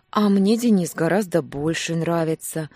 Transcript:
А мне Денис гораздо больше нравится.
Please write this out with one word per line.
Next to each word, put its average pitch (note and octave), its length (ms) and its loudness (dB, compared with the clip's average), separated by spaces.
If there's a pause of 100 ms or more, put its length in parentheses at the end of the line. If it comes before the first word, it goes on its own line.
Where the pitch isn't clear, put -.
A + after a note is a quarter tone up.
(120)
А G#3 160 2
мне G3 280 4
Денис G#3 380 2
гораздо E3 480 0
больше D#3 540 -4
нравится. D#3+ 800 -4